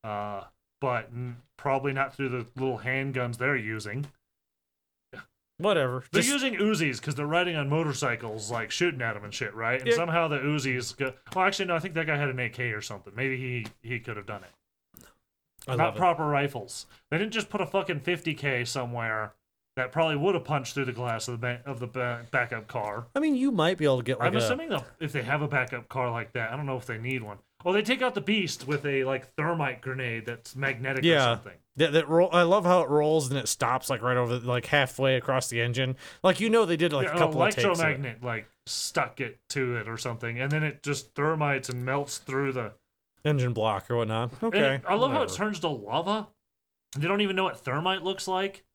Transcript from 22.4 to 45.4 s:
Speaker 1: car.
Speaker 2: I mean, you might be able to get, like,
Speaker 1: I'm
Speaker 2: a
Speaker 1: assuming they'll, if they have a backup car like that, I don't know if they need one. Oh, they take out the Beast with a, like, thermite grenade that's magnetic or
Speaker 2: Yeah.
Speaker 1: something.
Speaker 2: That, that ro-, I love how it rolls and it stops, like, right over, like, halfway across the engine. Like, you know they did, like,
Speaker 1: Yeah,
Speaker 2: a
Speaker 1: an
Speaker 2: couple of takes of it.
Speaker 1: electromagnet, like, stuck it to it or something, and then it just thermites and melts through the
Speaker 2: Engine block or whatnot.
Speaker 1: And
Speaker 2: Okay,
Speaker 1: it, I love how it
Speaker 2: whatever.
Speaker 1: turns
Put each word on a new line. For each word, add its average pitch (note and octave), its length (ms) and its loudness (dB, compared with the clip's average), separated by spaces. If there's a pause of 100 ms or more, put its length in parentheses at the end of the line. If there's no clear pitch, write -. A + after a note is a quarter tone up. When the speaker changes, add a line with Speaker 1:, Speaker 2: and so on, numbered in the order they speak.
Speaker 1:
car. G#2+ 460 -6
Speaker 2:
I C#4 60 0
mean, D4+ 160 2
you C4 160 2
might F3+ 260 2
be D#3 60 0
able C3+ 140 6
to B2 60 -2
get, B2+ 160 -2
like, - 100 2
Speaker 1:
I'm - 60 0
Speaker 2:
a - 20 4
Speaker 1:
assuming B3 320 0
they'll, D3 160 -2 (160)
if D3 100 -4
they C3+ 120 -4
have C#3+ 180 0
a D3 60 0
backup B2 420 -2
car B2+ 200 -2
like A#2 240 -4
that, A2+ 200 -2
I - 20 -6
don't C#3+ 100 -6
know C3 120 -2
if A#2 80 -10
they A2+ 120 -6
need B2 240 -4
one. G#2 160 -12 (280)
Oh, F3+ 80 4
they G#3 80 4
take B3 200 0
out B3+ 140 0
the G3+ 60 -2
Beast F#3+ 440 0
with D3 200 -2
a, C3+ 180 2
like, C3 320 -2
thermite D3+ 460 -2
grenade B2 440 -6
that's A#2+ 300 -10
magnetic C3+ 480 -2
or E3 40 6
Speaker 2:
Yeah. C3 280 6
Speaker 1:
something. F#2+ 220 -14 (180)
Speaker 2:
That, D3 180 4
that D3+ 160 4
ro-, F3 180 8
I F3 160 6
love F3+ 220 6
how F3+ 160 8
it C3 80 0
rolls D3+ 400 4
and C#3 80 0
it B2 100 -2
stops, B2+ 420 0
like, A#2+ 120 0
right B2 160 2
over, B2 220 2
like, B2 260 0
halfway C3 500 4
across B2+ 340 0
the A#2 120 0
engine. B2+ 340 0 (280)
Like, F#3 180 4
you A3+ 80 2
know A3 160 6
they E3 120 0
did, E3 140 2
like, C#3 140 2
Speaker 1:
Yeah, D#3 60 -2
Speaker 2:
a - 20 -2
Speaker 1:
an F3 60 0
Speaker 2:
couple D#3+ 240 4
of G#3 100 6
takes - 100 0
of F#3 80 4
it. - 80 4
Speaker 1:
electromagnet, C3+ 440 -2
like, A2+ 260 -6 (160)
stuck - 560 -4
it A#2 180 -8 (100)
to B2 280 -2
it G#2+ 100 -6
or A2+ 100 -6
something, A#2 440 -6
and C#3 100 -2
then D#3 120 2
it C#3+ 200 -6
just C#3+ 320 -6
thermites D3 540 0
and B2 160 -4
melts C#3+ 320 -2
through C3+ 360 -2
the A#2 200 -4 (520)
Speaker 2:
Engine C3+ 260 2
block G#2+ 400 0
or A#2+ 60 2
whatnot. A2+ 340 0 (100)
Speaker 1:
And - 40 -2
Speaker 2:
Okay, C#3+ 300 4
Speaker 1:
it, B2+ 120 -6
I F#3 80 4
love B3+ 160 2
how C#4+ 60 2
it B3 120 2
Speaker 2:
whatever. - 80 -6
Speaker 1:
turns G3+ 220 -2